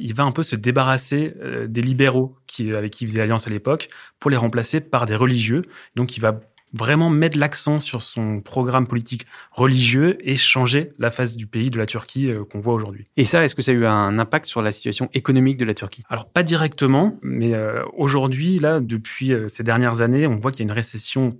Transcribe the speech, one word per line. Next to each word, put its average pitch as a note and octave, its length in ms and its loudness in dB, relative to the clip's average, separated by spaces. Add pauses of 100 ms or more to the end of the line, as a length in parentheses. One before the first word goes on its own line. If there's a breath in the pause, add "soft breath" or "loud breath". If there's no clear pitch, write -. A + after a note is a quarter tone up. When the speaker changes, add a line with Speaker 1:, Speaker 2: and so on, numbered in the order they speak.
Speaker 1:
il A2 100 -6
va B2+ 120 2
un C3+ 80 2
peu E3 100 -2
se - 120 -4
débarrasser, C3 760 0 (100)
euh, A#2+ 240 -6
des A2+ 140 -2
libéraux C3 560 2 (100)
qui, G#2+ 280 -4
avec G#2 180 -4
qui - 140 -8
il - 20 -6
faisait A2 140 0
alliance A2 240 0
à A2+ 40 -6
l'époque B2 380 -4 (320 loud breath)
pour C#3+ 100 0
les C#3 60 4
remplacer A#2 460 0
par B2 240 0
des G#2+ 100 0
religieux. B2 460 2 (320 loud breath)
Donc, B2 240 -2
il - 20 -10
va A2 180 2 (340)
vraiment D3 360 2
mettre D#3 300 2
l'accent D3 400 0
sur B2+ 240 -6
son G#2+ 400 -4
programme B2+ 440 0
politique A#2+ 380 -4 (280 loud breath)
religieux B2+ 680 4
et C3+ 160 -2
changer C3 640 2
la A#2 120 0
face A#2 260 -4
du A2 100 -10
pays, A#2 240 -2
de A#2 80 -4
la G#2+ 80 0
Turquie, C3 420 -4
euh, G#2+ 160 -4
qu'on G#2 140 -10
voit A2+ 160 0
aujourd'hui. G#2 300 -6 (120)
Speaker 2:
Et C3+ 80 4
ça, E3 200 4
est-ce - 100 0
que - 80 -6
ça C3+ 80 0
a B2+ 40 4
eu A#2 120 2
un G#2 320 2
impact A2+ 260 0
sur - 160 -6
la G#2+ 120 -2
situation A#2+ 420 -6
économique C3 420 2
de B2 80 -2
la A2 80 -2
Turquie ? G#2 380 -10
Speaker 1:
Alors, A#2 180 -8
pas F3+ 140 0
directement, D#3 800 2
mais, A#2 320 -2
euh, A2 280 -4 (140)
aujourd'hui, C#3 600 0
là, D3+ 220 2
depuis, A#2 520 -4
euh, A2 160 0
ces - 140 -8
dernières A#2 400 2
années, B2+ 240 4
on A#2+ 100 2
voit G#2+ 140 -2
qu'il A#2 160 -6
y - 20 -2
a - 20 -
une G#2+ 60 -4
récession A#2+ 640 -4